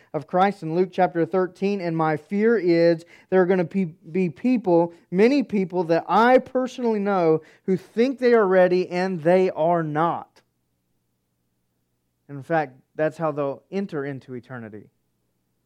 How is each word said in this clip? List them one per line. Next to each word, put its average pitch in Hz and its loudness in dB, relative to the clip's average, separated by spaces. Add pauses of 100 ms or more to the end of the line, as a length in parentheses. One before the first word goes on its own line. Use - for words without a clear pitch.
(140)
of 147 -8
Christ 190 0
in 160 -6
Luke 180 0
chapter 170 0
thirteen, 190 -4
"And 170 -4
my 156 0
fear 214 0
is 170 2 (240)
there 185 4
are 175 4
gonna 180 2
pe-, 175 -4 (160)
be 180 -2
people, 175 0 (160)
many 240 2
people 185 -4
that 165 0
I 233 4
personally 247 -4
know 175 0 (240)
who 190 0
think 240 -2
they 247 2
are 226 4
ready 185 2
and 180 -4
they 185 2
are 165 0
not." 151 -4 (1900)
In 143 -16
fact, 143 -4 (180)
that's 151 -2
how 160 -4
they'll 139 -6
enter 180 -8
into 135 -12
eternity, 117 -16 (760)